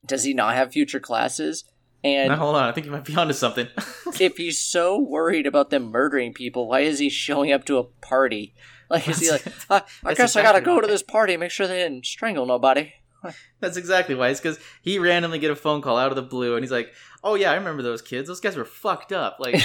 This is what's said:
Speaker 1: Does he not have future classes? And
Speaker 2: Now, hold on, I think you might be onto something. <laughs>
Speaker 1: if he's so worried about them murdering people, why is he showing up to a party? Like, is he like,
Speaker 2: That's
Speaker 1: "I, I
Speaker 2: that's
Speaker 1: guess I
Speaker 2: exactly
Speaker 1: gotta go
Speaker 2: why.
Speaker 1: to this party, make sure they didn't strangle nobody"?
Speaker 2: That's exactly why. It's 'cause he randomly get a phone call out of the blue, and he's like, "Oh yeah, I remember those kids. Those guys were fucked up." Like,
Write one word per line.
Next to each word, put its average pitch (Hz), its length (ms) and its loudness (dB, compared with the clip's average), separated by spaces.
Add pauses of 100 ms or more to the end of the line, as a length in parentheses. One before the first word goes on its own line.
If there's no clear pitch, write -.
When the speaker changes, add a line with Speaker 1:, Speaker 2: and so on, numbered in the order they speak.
Speaker 1:
Does 135 180 -2
he 139 100 -2
not 117 200 2
have 127 180 0
future 139 280 -2
classes? 131 640 -4 (380)
And 139 280 2
Speaker 2:
Now, 147 60 2
hold 151 200 0
on, 135 80 4
I 120 80 -2
think 156 140 -6
you 143 60 -12
might 143 120 -10
be 151 100 -10
onto 160 200 2
something. 120 340 -2 (240)
<laughs> - 140 -14 (120)
Speaker 1:
if 185 200 2
he's 170 200 -4
so 180 400 0
worried 156 480 0
about 143 220 2
them 123 220 -2
murdering 127 420 0
people, 120 340 -6
why 131 140 2
is 147 180 0
he 143 120 2
showing 143 420 0
up 139 140 0
to 143 120 2
a 120 60 0
party? 120 720 -2 (340)
Like, 165 180 0
is 160 140 -2
he 160 100 0
like, - 140 0
Speaker 2:
That's - 260 -14
Speaker 1:
"I, 196 60 4
I 190 40 6 (220)
Speaker 2:
that's - 160 -2
Speaker 1:
guess 240 180 4
I 208 40 4
Speaker 2:
exactly - 20 4
Speaker 1:
gotta 202 220 8
go 349 120 4
Speaker 2:
why. - 40 6
Speaker 1:
to 214 80 0
this 208 140 0
party, 202 340 2
make 170 160 -4
sure 196 160 -2
they 185 100 -2
didn't 147 280 -4
strangle 165 400 -4
nobody"? 135 460 4 (680)
Speaker 2:
That's 170 160 -4
exactly 180 380 2
why. 127 160 2
It's 135 100 -4
'cause 156 180 -2 (220)
he 196 180 -2
randomly 175 400 2
get 151 120 0
a 147 60 0
phone 147 260 -2
call 123 160 2
out 135 120 2
of 135 60 -2
the 131 60 -4
blue, 123 340 -2
and 120 80 -2
he's 131 80 -6
like, 120 180 -4 (320)
"Oh 208 120 0
yeah, 190 180 2
I 160 40 2
remember 165 260 -6
those 117 180 -4
kids. 131 280 -8
Those 180 120 -12
guys 196 160 -4
were 123 80 -6
fucked - 480 -6
up." 151 260 -2
Like, 131 260 -2